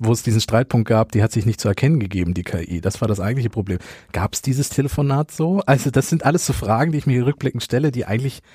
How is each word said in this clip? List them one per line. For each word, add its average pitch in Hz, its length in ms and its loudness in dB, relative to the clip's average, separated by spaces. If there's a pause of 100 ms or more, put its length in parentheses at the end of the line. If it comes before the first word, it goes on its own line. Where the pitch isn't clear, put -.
wo 113 80 4
es 117 100 0
diesen 110 180 2
Streitpunkt 113 480 2
gab, 110 220 2
die 104 140 2
hat - 80 0
sich 107 120 0
nicht 110 160 0
zu - 60 -2
erkennen 135 320 2
gegeben, 92 340 -2
die 87 120 -4
K - 160 -4
I. 82 200 -4
Das - 200 -2
war 113 80 0
das 104 120 0
eigentliche 117 280 -2
Problem. 98 300 -4 (340)
Gab's - 300 -4
dieses 135 260 0
Telefonat 139 600 0
so? 180 360 0
Also 135 240 2
das 127 200 0
sind 165 160 0
alles 160 180 2
so - 80 0
Fragen, 120 400 0
die 151 60 0
ich 143 80 -6
mir 127 180 4
rückblickend 135 380 -2
stelle, 139 280 0
die 127 140 -4
eigentlich 120 360 -4 (140)